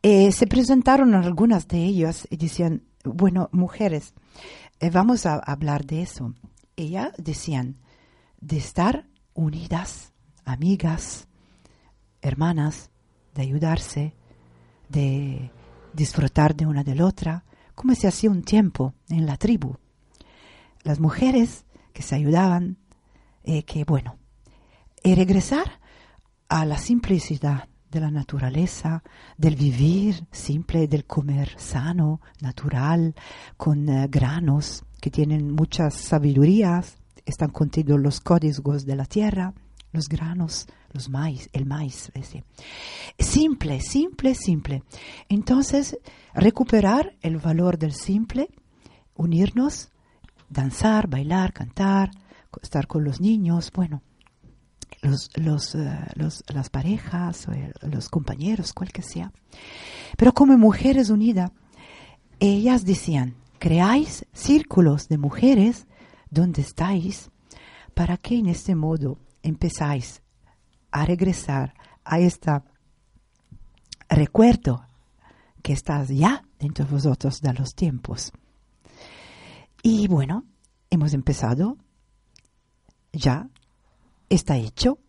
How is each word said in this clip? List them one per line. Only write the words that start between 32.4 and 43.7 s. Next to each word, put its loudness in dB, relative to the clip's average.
natural, -2
con, 0
eh, 0
granos -2
que -6
tienen -2
muchas -2
sabidurías, 2
están -4
contidos 0
los 0
códigos 0
de -4
la -4
tierra, -2
los -4
granos, -6
los -10
maíz, -6
el -4
maíz, -8
ese. -14
Simple, 0